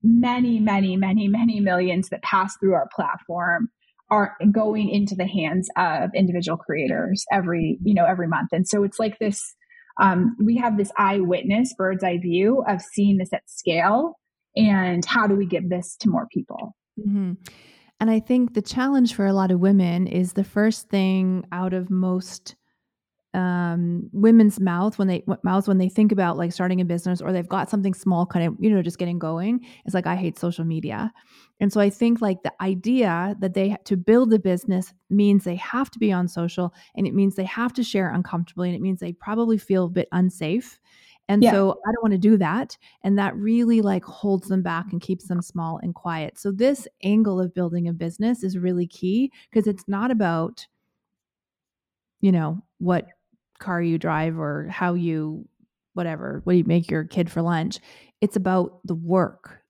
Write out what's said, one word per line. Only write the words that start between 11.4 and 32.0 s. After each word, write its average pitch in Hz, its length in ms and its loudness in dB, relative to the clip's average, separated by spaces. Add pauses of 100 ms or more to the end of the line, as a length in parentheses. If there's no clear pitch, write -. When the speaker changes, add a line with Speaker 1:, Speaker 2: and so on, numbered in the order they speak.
Speaker 1:
bird's 190 260 -2
eye 175 140 0
view 185 500 2
of 185 140 -2
seeing 202 340 2
this 185 160 -2
at - 140 -6
scale. 202 720 0 (380)
And 185 500 2
how 233 200 0
do 202 100 2
we 196 100 0
give 175 240 -2
this 180 300 -4
to 220 100 2
more - 200 -2
people? - 460 -8 (240)
Speaker 2:
Mm-hmm. 202 320 -2 (680)
And 226 120 2
I 220 100 2
think 247 320 0
the 214 100 -2
challenge 254 520 2
for 208 100 0
a 196 80 2
lot 190 180 2
of 180 100 4
women 185 460 4
is 180 280 -2
the 196 100 0
first 214 460 0
thing 185 600 0
out 185 220 -4
of 185 160 -4
most 185 680 -4 (800)
um, 175 760 -2
women's 214 480 6
mouth 185 380 0
when 196 100 2
they, 180 120 0
w-, - 220 -4
mouths 190 240 0
when 190 120 4
they 185 100 2
think 208 240 4
about, 175 240 0
like, 170 160 -2
starting 180 280 -2
a 180 40 2
business 170 360 -2
or - 120 -4
they've 180 160 -4
got - 200 -4
something 196 260 0
small 180 320 0
kind 170 200 0
of, 165 140 -2
you 220 100 2
know, 202 120 4
just 170 160 -6
getting 175 200 -4
going, 170 420 -4 (240)
it's 180 100 -8
like, 180 120 0
"I 175 100 -2
hate 185 220 -4
social 170 260 -4
media." 160 480 -4 (480)
And 196 120 0
so 208 80 2
I 202 100 4
think, 233 300 0